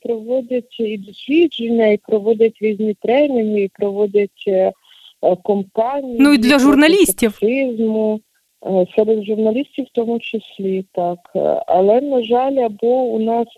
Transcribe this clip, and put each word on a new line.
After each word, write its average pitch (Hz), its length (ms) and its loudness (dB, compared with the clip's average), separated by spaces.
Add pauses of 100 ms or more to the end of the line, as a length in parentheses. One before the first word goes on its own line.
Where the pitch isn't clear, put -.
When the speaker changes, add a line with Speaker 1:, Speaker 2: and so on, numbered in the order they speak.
Speaker 1:
проводять 240 760 -6
і 220 180 -4
дослідження, 233 920 0
і 208 100 2
проводять 220 640 0
різні 214 400 -2
тренінги, 233 600 0
і 196 60 -2
проводять, 202 800 -2
е, 190 240 2 (520)
е, 180 200 2
компанії 233 760 -4
Speaker 2:
Ну, 285 140 4
і 285 40 4
для 233 120 2
Speaker 1:
проти 277 140 4
Speaker 2:
журналістів. 294 680 4
Speaker 1:
сексизму. 220 880 -2 (460)
Е, 185 200 0 (100)
серед 214 300 0
журналістів 220 600 -2
в - 80 -20
тому 233 260 -4
числі, 190 720 -8
так. 175 260 -4 (180)
Е, 151 320 0
але, 202 340 2
на 269 220 -2
жаль, 254 320 0
або 233 320 -2
у 240 320 0
нас 226 280 -2 (100)